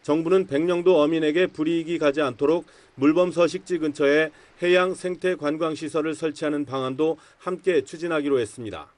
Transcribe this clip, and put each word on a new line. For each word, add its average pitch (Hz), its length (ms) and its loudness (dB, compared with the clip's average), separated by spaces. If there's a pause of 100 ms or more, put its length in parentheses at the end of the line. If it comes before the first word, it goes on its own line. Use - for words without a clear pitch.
정부는 165 460 0
백령도 175 540 2
어민에게 156 460 2
불이익이 165 500 -2
가지 147 240 2
않도록 143 440 0 (300)
물범 156 360 4
서식지 175 480 0
근처에 151 520 2 (300)
해양 180 320 2
생태 180 420 -4
관광 156 400 -4
시설을 156 400 -4
설치하는 147 500 -4
방안도 131 520 -2 (200)
함께 180 460 -2
추진하기로 151 560 -2
했습니다. 104 480 -8 (100)